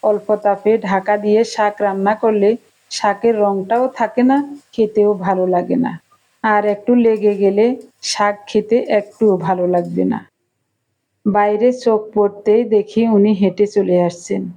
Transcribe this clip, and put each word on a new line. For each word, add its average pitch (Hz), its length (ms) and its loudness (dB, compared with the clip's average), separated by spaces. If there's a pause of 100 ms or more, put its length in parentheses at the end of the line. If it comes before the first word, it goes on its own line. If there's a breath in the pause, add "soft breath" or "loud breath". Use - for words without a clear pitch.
অল্প 208 240 -2 (160)
তাপে 202 280 0 (180)
ঢাকা 196 280 -2
দিয়ে 208 220 0 (140)
শাক 208 280 -2
রান্না 196 340 0
করলে 214 340 2 (420)
শাকের 220 520 -2
রংটাও 202 420 -2 (120)
থাকে 226 260 -2
না, 262 140 4 (340)
খেতেও 208 400 0 (140)
ভালো 185 220 0
লাগে 175 380 0
না। - 60 -4 (520)
আর 208 200 2 (100)
একটু 202 180 -4 (140)
লেগে 208 300 2
গেলে 196 300 2 (380)
শাক 208 320 -2 (120)
খেতে 214 300 0 (220)
একটুও 202 380 0
ভালো 180 300 -2
লাগবে 175 380 -2
না। - 140 -2 (1040)
বাইরে 208 440 2 (140)
চোখ 220 160 2 (140)
পড়তেই 208 500 0 (100)
দেখি 208 280 0 (140)
উনি 202 160 4 (100)
হেঁটে 196 260 2
চলে 190 300 0 (100)
আসছেন। 190 340 -8 (160)